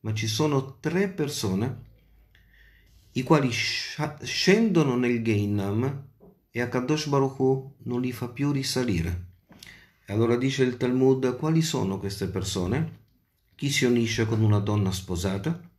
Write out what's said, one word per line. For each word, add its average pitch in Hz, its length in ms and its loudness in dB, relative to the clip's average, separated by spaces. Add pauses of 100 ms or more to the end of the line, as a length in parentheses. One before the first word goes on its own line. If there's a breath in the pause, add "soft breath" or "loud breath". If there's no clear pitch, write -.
Ma 110 140 -4
ci 110 140 -2
sono 139 520 0
tre 185 280 0
persone 135 720 -4 (1300 soft breath)
i 127 120 -2
quali 139 260 4
scia-, - 720 -4
scendono 175 760 4
nel 120 260 0
Geinam 104 880 0 (420)
e 117 100 -6
Akadosh 131 480 -2
Baruch 135 300 2
Hu 131 360 0 (100)
non 123 180 -2
li 123 100 -2
fa 120 160 -6
più 143 240 -2
risalire. 101 760 -2 (760 loud breath)
E 98 60 -8
allora 117 240 2
dice 131 260 0
il 123 140 0
Talmud, 131 600 2
quali 160 260 2
sono 104 360 -2
queste 98 300 -6
persone? 98 800 -4 (520)
Chi 139 120 -2
si 139 140 0
unisce 117 400 2
con 110 200 0
una 107 160 4
donna 101 320 0
sposata? 98 680 -4 (180)